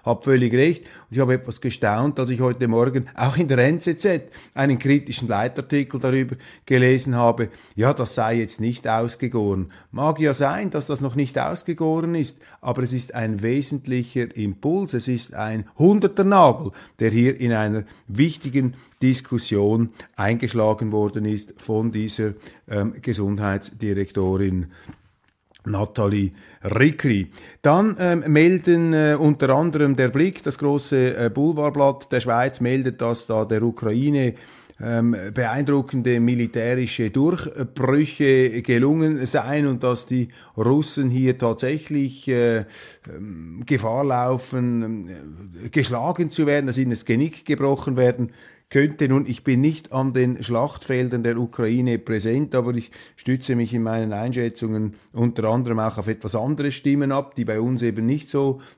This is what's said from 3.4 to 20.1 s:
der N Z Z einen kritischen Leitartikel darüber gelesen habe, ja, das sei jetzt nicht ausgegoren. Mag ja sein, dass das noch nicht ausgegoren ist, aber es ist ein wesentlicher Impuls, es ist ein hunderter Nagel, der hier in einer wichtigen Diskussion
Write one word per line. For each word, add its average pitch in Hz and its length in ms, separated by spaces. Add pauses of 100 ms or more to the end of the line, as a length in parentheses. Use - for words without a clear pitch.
der 131 120
N 147 220
Z 165 200
Z 180 320 (220)
einen 135 260
kritischen 135 480
Leitartikel 127 720
darüber 131 340 (320)
gelesen 127 480
habe, 120 360 (260)
ja, 123 180
das 117 220
sei 117 220
jetzt 110 220
nicht 117 280
ausgegoren. 113 840 (220)
Mag 147 260
ja 151 160
sein, 156 360
dass 147 160
das 135 140
noch 131 140
nicht 135 240
ausgegoren 165 760
ist, 139 240 (200)
aber 123 220
es 127 100
ist 123 220
ein 110 280
wesentlicher 127 920
Impuls, 143 580
es 117 120
ist 123 280
ein 107 340 (100)
hunderter 196 460
Nagel, 175 480 (260)
der 113 120
hier 120 300
in 120 120
einer 107 320 (240)
wichtigen 131 640 (280)
Diskussion 113 880 (260)